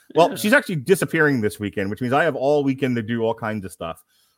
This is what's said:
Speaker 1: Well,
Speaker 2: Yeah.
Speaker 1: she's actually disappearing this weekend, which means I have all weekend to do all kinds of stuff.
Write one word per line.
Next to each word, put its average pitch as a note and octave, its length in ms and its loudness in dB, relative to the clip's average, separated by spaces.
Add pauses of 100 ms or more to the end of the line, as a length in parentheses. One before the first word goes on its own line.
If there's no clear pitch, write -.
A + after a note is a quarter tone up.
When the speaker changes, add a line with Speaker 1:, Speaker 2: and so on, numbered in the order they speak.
(140)
Speaker 1:
Well, E3 180 6
Speaker 2:
Yeah. F#3+ 40 -8
Speaker 1:
she's G#3 180 0
actually G#3+ 240 2
disappearing D3 640 2
this G#2 180 -2
weekend, G2+ 300 -4
which G#2 120 -6
means B2 120 -2
I D3+ 100 2
have C#3+ 120 0
all C#3+ 280 2
weekend C3+ 340 0
to A#2 40 -2
do A2+ 200 -2
all A2+ 120 2
kinds G#2+ 320 -6
of F2+ 60 -10
stuff. E2 320 -10 (340)